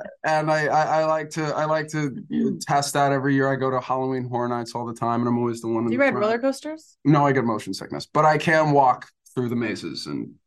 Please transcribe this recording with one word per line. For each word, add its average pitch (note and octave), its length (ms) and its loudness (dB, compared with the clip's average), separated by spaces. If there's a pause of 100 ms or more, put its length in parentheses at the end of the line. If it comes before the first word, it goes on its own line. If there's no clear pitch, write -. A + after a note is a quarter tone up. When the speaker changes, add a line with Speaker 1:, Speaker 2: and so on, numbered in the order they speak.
(240)
Speaker 1:
and D#3 260 0
I, D#3 160 2
I, D3 160 2 (180)
I D#3+ 40 0
like D#3 260 -2
to, D#3+ 120 -6 (140)
I D#3 80 -2
like D#3 240 -2
to D3+ 220 -2 (200)
Speaker 2:
Mm. D3+ 300 -2
Speaker 1:
test C#3+ 340 -2
that C#3+ 180 4
every C#3 220 0
year. C3+ 180 2
I C3+ 40 0
go C3 140 -2
to B2+ 100 0
Halloween C3 480 -4
Horror A#2+ 200 -2
Nights A#2+ 260 -6
all A#2+ 120 -6
the A#2 80 -8
time, A#2 260 0
and A#2+ 80 2
I'm A#2+ 100 2
always A#2 220 0
the A2+ 80 -6
one A2+ 160 0
in - 40 0
Speaker 2:
Do A2+ 60 0
you B3+ 40 0
Speaker 1:
the C#4 60 4
Speaker 2:
ride C4+ 80 2
Speaker 1:
front. G#3 120 0
Speaker 2:
roller A3+ 140 0
coasters? C4+ 680 -6
Speaker 1:
No, D3 220 6
I C#3 60 4
get C3 120 2
motion G#2+ 300 -2
sickness, - 320 -10
but D3+ 180 2
I D#3 140 6
can D#3 340 2
walk C3+ 360 4 (260)
through B2 140 -2
the A#2+ 80 -2
mazes F#2+ 500 -6
and B1 240 -6 (160)